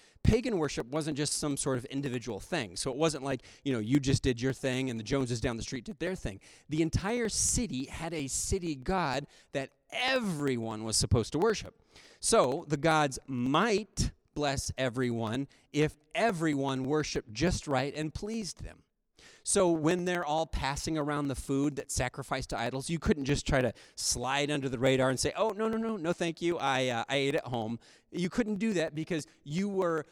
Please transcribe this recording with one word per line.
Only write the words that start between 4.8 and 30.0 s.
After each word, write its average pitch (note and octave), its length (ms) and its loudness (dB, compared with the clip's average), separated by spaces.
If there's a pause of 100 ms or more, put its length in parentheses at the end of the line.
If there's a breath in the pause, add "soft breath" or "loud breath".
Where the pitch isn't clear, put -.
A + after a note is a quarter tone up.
and A#2 80 -4
the A2+ 60 -6
Joneses A#2+ 380 0
down A#2+ 160 -2
the A2 80 -6
street B2 200 -8
did G#3 140 -12
their F#3 160 -2
thing. G2+ 240 -8 (300 loud breath)
The D#3 120 0
entire G#3 480 0
city D#3 580 0
had E3 280 -8
a C#3+ 140 -4
city E3+ 480 -2
god C#3+ 500 0 (280 loud breath)
that C#3 160 -4 (200)
everyone D3 920 0
was A2 120 0
supposed - 360 2
to D3 80 0
worship. G#3+ 340 0 (460 loud breath)
So E3+ 480 4
the D3 80 0
gods D3+ 500 4
might C#3+ 840 0 (240)
bless C#3 420 -2
everyone B2 680 0 (240 soft breath)
if D3 240 2 (180)
everyone D3 680 0
worshiped D3 480 -2
just C#3+ 340 0
right C#3+ 260 0
and D3+ 220 -4
pleased G#3+ 480 -8
them. - 220 -16 (600 loud breath)
So F#3 280 4
when E3+ 320 2
they're F3+ 200 0
all D#3 220 0
passing D3+ 500 -2
around D3 300 0
the C3+ 80 -2
food C#3 400 0
that's - 180 -8
sacrificed C3 580 -4
to C3 80 -2
idols, B2 300 -2
you E3 120 -2
couldn't - 240 2
just C#3+ 200 0
try C#3+ 160 4
to A#2+ 120 2 (240 loud breath)
slide C#3 560 0
under C#3 160 -2
the B2 100 -4
radar C3 320 6
and B2+ 80 0
say, - 180 0
"Oh, G#3 120 2
no, G#3+ 180 -2
no, A3+ 100 0
no, A3 200 -2
no, E3+ 160 0
thank E3+ 280 -2
you. E3+ 180 2
I, C3 320 2
uh, A#2 180 -2
I C#3 80 0
ate C#3 180 2
at D#3 120 -2
home." A#2 340 -4 (320 loud breath)
You F3 180 -2
couldn't G#3+ 300 0
do A3+ 140 0
that D#3+ 200 0
because D#3 320 -4 (160 loud breath)
you F#3 260 -2
were, F3 440 0